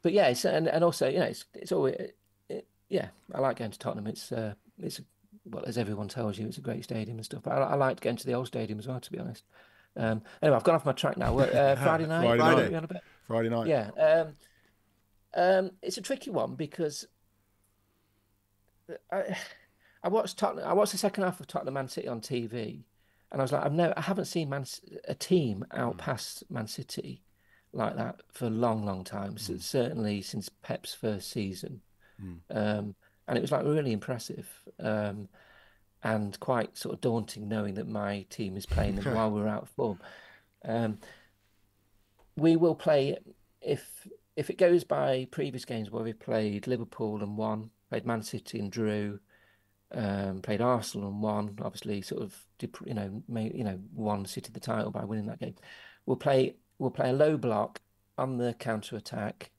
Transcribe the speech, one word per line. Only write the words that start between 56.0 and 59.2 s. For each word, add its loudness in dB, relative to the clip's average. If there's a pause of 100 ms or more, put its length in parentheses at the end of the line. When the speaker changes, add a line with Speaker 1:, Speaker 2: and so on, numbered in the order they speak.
Speaker 1:
We'll 2
play, 4 (220)
we'll 0
play 0
a 2
low 6
block 0 (380)
on -2
the 0
counter -4
attack -8